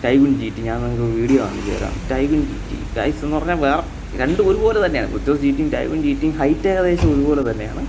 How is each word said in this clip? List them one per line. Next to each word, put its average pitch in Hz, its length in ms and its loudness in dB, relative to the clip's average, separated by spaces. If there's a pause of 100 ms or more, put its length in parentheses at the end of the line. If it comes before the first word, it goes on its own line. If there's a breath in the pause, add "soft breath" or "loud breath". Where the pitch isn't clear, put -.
Tiguan 139 280 4 (100)
ജി 113 120 -6
ടി 113 140 -8
ഞാൻ 117 160 -2
നിങ്ങൾക്ക് 120 240 -2 (100)
വീഡിയോ 127 280 4
കാണിച്ചു 101 280 -4
തരാം. 98 220 -4 (160)
Tiguan 143 380 0
ജി - 60 -6 (120)
ടി - 100 -6 (200)
ഗൈസ് 135 280 -2
എന്ന് 151 120 -2
പറഞ്ഞാൽ 165 280 -2
വേറെ 156 160 2 (400)
രണ്ടും 185 300 2
ഒരുപോലെ 220 320 2
തന്നെയാണ്. 131 320 0
Virtus 143 280 0
ജി 139 140 4
ടിയും 156 160 0
Tiguan 127 320 -2
ജി 143 160 2
ടിയും 156 100 0 (100)
ഹൈറ്റ് 160 320 2
ഏകദേശം 175 420 2
ഒരുപോലെ 139 340 2
തന്നെയാണ്. 107 380 -6